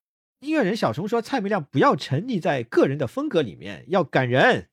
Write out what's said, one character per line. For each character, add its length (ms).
音 120
乐 100
人 140
小 160
虫 160
说： 140
“蔡 180
明 80
亮 160
不 140
要 180
沉 300
溺 120
在 240
个 220
人 140
的 80
风 200
格 140
里 160
面， 320
要 160
感 240
人， 440